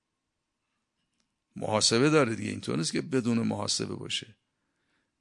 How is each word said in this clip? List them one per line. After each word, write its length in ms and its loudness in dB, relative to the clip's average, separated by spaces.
محاسبه 540 4
داره 240 4
دیگه، 160 -6
اینطور 260 -4
نیست 160 -2
که 100 -2
بدون 360 0
محاسبه 560 -2
باشه. 420 -8